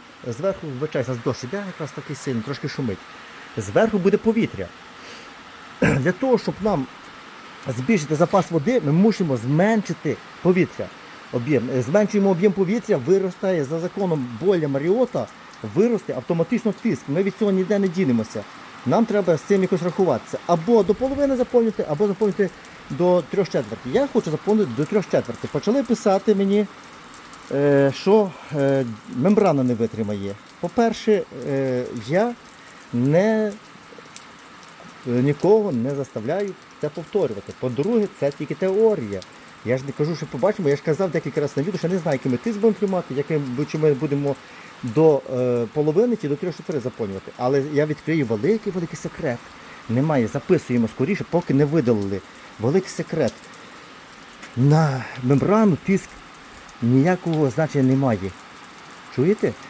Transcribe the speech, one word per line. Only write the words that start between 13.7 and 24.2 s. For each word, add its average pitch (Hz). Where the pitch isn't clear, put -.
законом 170
Боля 170
Маріота, 151
виросте 208
автоматично 175
тиск. 196
Ми 160
від 196
цього 208
ніде 190
не 196
дінемося. 120
Нам 190
треба 190
з -
цим 196
якось 180
рахуватися. 165
Або 180
до 196
половини 269
заповнити, 233
або 151
заповнити 196
до 175
трьох 190
четвертей. 117
Я 269
хочу 202